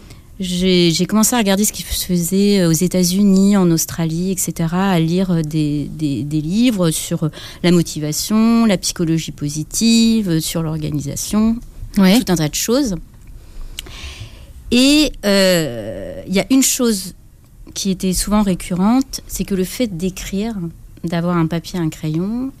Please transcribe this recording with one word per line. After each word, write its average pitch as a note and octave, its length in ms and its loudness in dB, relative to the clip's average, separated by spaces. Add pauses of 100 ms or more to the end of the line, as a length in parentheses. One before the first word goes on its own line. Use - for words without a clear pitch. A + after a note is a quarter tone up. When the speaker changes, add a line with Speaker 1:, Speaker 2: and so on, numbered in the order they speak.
(420)
Speaker 1:
j'ai, F3+ 500 4
j'ai F3 140 2
commencé G#3+ 300 2
à - 20 2
regarder G3+ 260 2
ce - 80 0
qui - 120 -10
se - 220 -6
faisait, F#3+ 540 2
euh, E3+ 80 4
aux E3 60 4
États-Unis, F#3+ 840 4
en F3+ 160 4
Australie, E3 600 -2
et F3+ 40 -10
cetera, F3 540 -2
à E3+ 80 4
lire, F3+ 320 2
euh, E3 100 2
des, D3 480 -2
des, C#3+ 340 -2
des D3+ 180 -2
livres F#3+ 500 2
sur, - 320 -4
euh, D3+ 60 0 (340)
la F3 80 4
motivation, G#3 920 2
la G3 120 4
psychologie E3 540 -2
positive, A3 1000 0
euh, D#3+ 120 2
sur E3 220 -4
l'organisation, D#3 920 -2 (420)
Speaker 2:
Ouais. G3 240 6
Speaker 1:
tout - 80 -2
un F3 60 2
tas D#3 140 0
de - 60 -8
choses. A#3 400 0 (1800)
Et, C#4 420 4 (120)
euh, C3 1000 0
il F#3+ 60 -4
y G3 60 2
a F3+ 100 0
une C4+ 140 4
chose G#3+ 500 0 (600)
qui - 180 -4
était F#3 220 -2
souvent G#3 300 0
récurrente, G3 840 0
c'est - 180 -6
que G3 100 -4
le F#3 80 0
fait G3+ 320 -4
d'écrire, G3 600 -6 (480)
d'avoir F3 340 0
un D#3+ 100 2
papier, E3+ 320 -6
un D#3+ 100 0
crayon, G3 720 -4